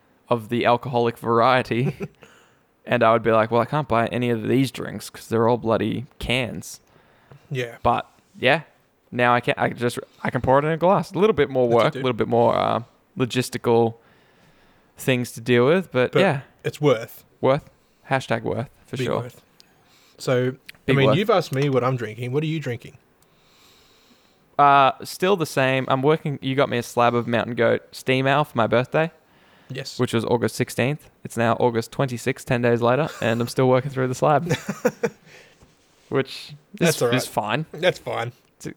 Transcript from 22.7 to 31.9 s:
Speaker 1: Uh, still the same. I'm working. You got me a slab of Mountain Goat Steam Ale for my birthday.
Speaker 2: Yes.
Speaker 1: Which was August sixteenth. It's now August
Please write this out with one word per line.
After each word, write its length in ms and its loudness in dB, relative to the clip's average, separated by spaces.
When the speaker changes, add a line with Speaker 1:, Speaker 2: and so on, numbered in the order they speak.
Speaker 1:
Uh, 340 6
still 320 -2
the 100 -2
same. 420 0
I'm 140 0
working. 400 0
You 120 -4
got 140 2
me 100 -2
a 40 -2
slab 320 2
of 120 0
Mountain 280 -2
Goat 280 2
Steam 340 -2
Ale 180 2
for 140 -10
my 80 2
birthday. 440 0
Speaker 2:
Yes. 280 -10
Speaker 1:
Which 140 0
was 120 0
August 320 -2
sixteenth. 520 -4
It's 120 -14
now 180 2
August 380 0